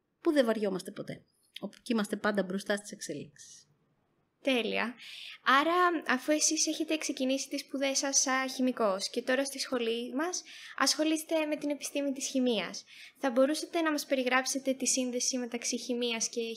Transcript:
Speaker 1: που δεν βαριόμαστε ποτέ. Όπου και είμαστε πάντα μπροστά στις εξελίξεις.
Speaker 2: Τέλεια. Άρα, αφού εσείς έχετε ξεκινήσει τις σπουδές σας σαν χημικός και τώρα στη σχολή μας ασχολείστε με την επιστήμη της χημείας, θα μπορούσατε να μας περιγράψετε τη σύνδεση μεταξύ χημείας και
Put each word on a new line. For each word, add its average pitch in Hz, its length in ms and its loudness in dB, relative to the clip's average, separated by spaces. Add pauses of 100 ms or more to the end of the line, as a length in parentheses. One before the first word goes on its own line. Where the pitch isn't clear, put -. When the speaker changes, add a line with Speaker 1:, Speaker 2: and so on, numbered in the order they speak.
(220)
Speaker 1:
που 339 100 4
δεν 285 140 6
βαριόμαστε 202 460 0
ποτέ. - 340 -12 (340)
Όπου - 220 -10
και - 120 -2
είμαστε 208 220 0
πάντα 208 280 2
μπροστά 196 320 -2
στις 202 160 -6
εξελίξεις. - 760 -12 (800)
Speaker 2:
Τέλεια. 220 520 0 (500)
Άρα, 330 600 4
αφού 254 240 2
εσείς 302 360 2
έχετε 311 300 0
ξεκινήσει 269 520 -2
τις 277 120 -4
σπουδές 269 360 -2
σας 277 240 2
σαν 262 280 0
χημικός 247 600 0
και 240 120 -4
τώρα 262 240 2
στη 269 140 -6
σχολή 240 560 -2
μας 349 280 -4 (340)
ασχολείστε 311 680 2
με 302 100 -2
την 294 140 -2
επιστήμη 285 420 -2
της 262 160 -4
χημείας, 226 560 0 (340)
θα 277 140 0
μπορούσατε 302 500 2
να 320 100 2
μας 294 140 -2
περιγράψετε 262 680 0
τη 262 140 -4
σύνδεση 254 500 0
μεταξύ 240 400 -4
χημείας 240 520 -2
και 240 120 -4 (160)